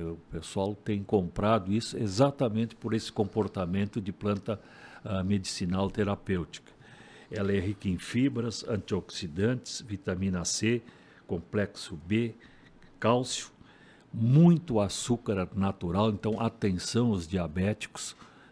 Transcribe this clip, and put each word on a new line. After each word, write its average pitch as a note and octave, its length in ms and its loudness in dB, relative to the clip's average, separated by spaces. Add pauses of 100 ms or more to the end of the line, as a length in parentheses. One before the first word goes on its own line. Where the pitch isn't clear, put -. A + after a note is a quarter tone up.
o E2 140 -6 (120)
pessoal G2 440 -4
tem G#2 280 -4
comprado G2+ 720 2
isso - 240 -2
exatamente A2+ 800 2
por A2 180 -4
esse A2 160 -4
comportamento G2+ 920 0
de F#2+ 120 -6
planta, G2+ 480 -2 (420)
ah, G2 220 -2
medicinal F#2+ 680 0
terapêutica. G2 800 -4 (580)
Ela G2 220 -2
é G2 60 4
rica G2+ 300 -2
em F2 100 0
fibras, A#2+ 680 -2
antioxidantes, G2+ 1120 -2
vitamina F#2+ 640 -4
C, A2+ 380 0 (440)
complexo F#2 680 -4 (100)
B, A2 280 0 (640)
cálcio, B2 500 2 (640)
muito C3 640 6
açúcar G2+ 760 0
natural, G2 560 2
então G#2+ 300 -2
atenção A2+ 680 0
aos F2+ 180 0
diabéticos, F2+ 880 -4 (380)